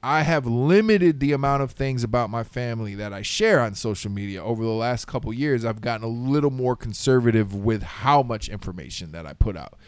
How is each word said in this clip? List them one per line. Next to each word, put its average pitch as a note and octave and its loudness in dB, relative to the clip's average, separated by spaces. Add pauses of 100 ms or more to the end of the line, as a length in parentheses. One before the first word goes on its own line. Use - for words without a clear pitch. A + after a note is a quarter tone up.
I D3+ 0
have D3+ 2
limited F3 4
the C#3 2
amount C#3 2
of B2+ -8
things C3 -2
about A2+ 0
my A#2 -4
family A2+ -6
that G#2 -8
I G2 -8
share G#3 4
on A2+ 2
social G#2 -4
media. G2 -6
Over A2+ -2
the A2+ -2
last A2+ -2
couple A#2 -6
years, B2+ 0
I've A2 -4
gotten A2+ -4
a A2+ -4
little C3+ 2
more B2+ 0
conservative A2+ 2
with G2+ 0
how C3+ 2
much A#2 -4
information F2+ -10
that D#2+ -12
I C#2+ -12
put F#2+ 0
out. C#2 -14 (120)